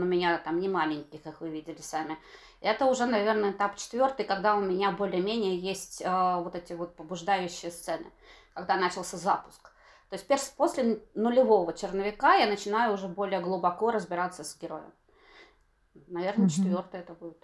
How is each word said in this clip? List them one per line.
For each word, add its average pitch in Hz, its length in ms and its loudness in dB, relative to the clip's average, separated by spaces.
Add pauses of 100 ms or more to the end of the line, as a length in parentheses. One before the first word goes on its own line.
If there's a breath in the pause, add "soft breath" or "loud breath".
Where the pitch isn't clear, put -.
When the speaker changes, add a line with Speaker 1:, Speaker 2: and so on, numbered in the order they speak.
Speaker 1:
у 175 40 2
меня 175 320 2
там 160 220 -2
не 190 100 -2
маленький, 156 480 -2
как 156 240 -14
вы 165 80 -8
видели 156 320 -10
сами, 156 360 -6 (440 soft breath)
это 214 240 2
уже, 247 220 4
наверное, 214 440 2
этап 202 240 -2
четвёртый, 254 500 0
когда 196 300 2
у 208 60 2
меня 190 300 0
более-менее 190 640 0 (140)
есть, - 340 -10
а, 180 340 2
вот 175 160 -6
эти 175 180 -10
вот 170 220 -8
побуждающие 175 760 -4
сцены, 170 340 -6 (480 soft breath)
когда 180 240 -4
начался 185 400 -2
запуск. - 540 -4 (380 soft breath)
То 196 60 -10
есть - 120 -10
перс-, 277 300 0
после 240 420 2 (160)
нулевого 214 580 6
черновика 202 600 2
я 269 120 6
начинаю 208 460 0
уже 196 160 -4
более 190 320 -2
глубоко 180 500 0
разбираться 175 540 -2
с - 160 -14
героем. 160 320 -12 (1120 soft breath)
Наверное, 185 380 0
Speaker 2:
Мгм. 175 40 6
Speaker 1:
четвёртый 180 520 0
это 175 120 -16
будет. 170 300 -16